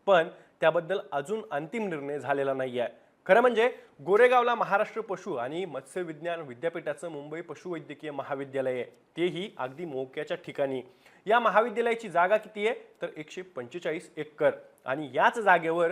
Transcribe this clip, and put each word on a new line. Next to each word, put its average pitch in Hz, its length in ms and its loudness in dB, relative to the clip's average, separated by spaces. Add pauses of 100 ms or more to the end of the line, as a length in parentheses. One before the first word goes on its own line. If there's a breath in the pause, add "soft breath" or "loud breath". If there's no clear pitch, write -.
पण 175 220 6 (320 loud breath)
त्याबद्दल 165 400 2 (120)
अजून 151 380 -4
अंतिम 165 380 -4
निर्णय 143 300 -4
झालेला 139 360 0
नाही 131 240 -4
आहे. 113 100 0 (380 soft breath)
खरं 196 140 8
म्हणजे 240 360 2 (300 loud breath)
गोरेगावला 240 480 6
महाराष्ट्र 202 460 0
पशु 190 340 -6
आणि 139 300 -4
मत्स्य 147 380 -8
विज्ञान 165 380 -8
विद्यापीठाचं 156 680 -6
मुंबई 151 320 -10
पशुवैद्यकीय 156 680 -10
महाविद्यालय 135 640 -4
आहे, 120 100 -4
तेही 175 760 -6
अगदी 135 260 -8
मोक्याच्या 147 520 -6
ठिकाणी. 135 460 -4 (440 soft breath)
या 214 120 4
महाविद्यालयाची 226 720 2
जागा 180 280 4
किती 208 300 -2
आहे? 240 100 0 (260)
तर 175 40 -6 (100)
एकशे 156 260 -12
पंचेचाळीस 160 720 -8
एकर 147 340 2 (340)
आणि 135 280 -4
याच 208 260 2
जागेवर 170 540 4